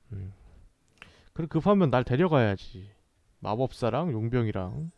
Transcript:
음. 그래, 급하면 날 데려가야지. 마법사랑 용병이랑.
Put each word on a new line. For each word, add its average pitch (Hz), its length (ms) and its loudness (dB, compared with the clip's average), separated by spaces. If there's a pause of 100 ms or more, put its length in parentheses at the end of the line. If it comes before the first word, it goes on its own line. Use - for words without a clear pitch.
(120)
음. 98 200 -12 (1000)
그래, 160 160 -6
급하면 185 420 4
날 127 140 4
데려가야지. 117 840 0 (500)
마법사랑 123 720 -2
용병이랑. 113 840 -4